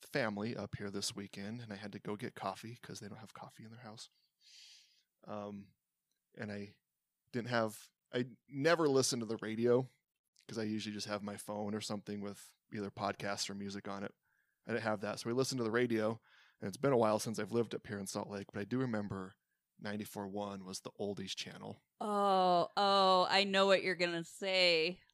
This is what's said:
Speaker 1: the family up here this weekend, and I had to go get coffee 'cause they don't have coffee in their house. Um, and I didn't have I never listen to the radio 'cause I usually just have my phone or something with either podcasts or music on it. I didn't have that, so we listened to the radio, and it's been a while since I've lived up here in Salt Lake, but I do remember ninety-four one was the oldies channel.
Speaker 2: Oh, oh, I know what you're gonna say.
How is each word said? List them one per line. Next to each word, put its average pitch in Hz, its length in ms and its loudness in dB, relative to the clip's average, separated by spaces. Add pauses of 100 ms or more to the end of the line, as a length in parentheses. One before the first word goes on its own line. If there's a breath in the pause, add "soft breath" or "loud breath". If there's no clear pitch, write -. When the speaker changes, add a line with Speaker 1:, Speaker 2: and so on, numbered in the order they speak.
Speaker 1:
the - 60 -18
family 107 480 -2
up - 200 -8
here 101 140 -8
this 101 260 -4
weekend, 101 460 -10
and 113 100 -10
I 101 40 -8
had 104 160 -10
to 101 80 -10
go 104 160 -8
get 113 180 -8
coffee 110 480 -8
'cause - 180 -14
they 107 80 -12
don't 104 100 -14
have 110 160 -18
coffee - 300 -16
in 110 80 -18
their 117 80 -20
house. 120 300 -16 (1160 loud breath)
Um, 104 400 -10 (720)
and 104 140 -8
I 101 220 -10 (580)
didn't 120 180 -4
have 113 280 0 (380)
I 127 80 2 (240)
never 156 400 4
listen 131 320 4
to 113 60 -4
the 110 160 -2
radio 117 440 4 (640)
'cause - 80 -8
I 113 60 -2
usually 107 320 -4
just 101 120 -6
have 104 160 -2
my 104 140 -6
phone 104 380 -4
or 107 80 -2
something 104 400 -6
with 101 280 -10 (220)
either 101 180 -4
podcasts 101 600 -2
or 101 40 -8
music 101 340 -8
on 98 160 -6
it. - 100 -8 (520)
I 113 60 -4
didn't 113 120 0
have 107 180 0
that, 104 180 -4
so - 80 -6
we 117 60 0
listened 131 240 0
to 117 60 0
the 110 60 -2
radio, 113 480 2 (420 soft breath)
and - 80 -6
it's 95 100 -8
been 139 160 4
a - 20 8
while 110 220 6
since 107 200 -6
I've 101 140 -4
lived 113 220 2
up - 120 -8
here 104 120 -6
in 98 80 -6
Salt 101 240 -6
Lake, 101 220 -6
but 107 80 -6
I 101 40 -4
do 117 140 -2
remember 104 580 -4 (440)
ninety-four 104 480 -6
one 101 360 -6
was 95 160 -10
the - 180 -12
oldies 98 380 -4
channel. - 460 -10 (180)
Speaker 2:
Oh, 190 800 4
oh, 190 500 6
I 196 160 6
know 196 220 4
what 190 160 6
you're 185 140 0
gonna 170 280 0
say. 180 800 2 (120)